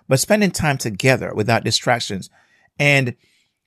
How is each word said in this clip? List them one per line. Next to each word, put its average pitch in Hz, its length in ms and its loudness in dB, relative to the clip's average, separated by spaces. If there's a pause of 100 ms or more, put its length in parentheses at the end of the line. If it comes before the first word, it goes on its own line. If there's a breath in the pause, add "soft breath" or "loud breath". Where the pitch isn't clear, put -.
But 131 140 2
spending 208 300 2
time 147 260 -2
together 113 580 -2
without 107 300 0
distractions. 113 640 -2 (500 soft breath)
And, 139 380 2 (500)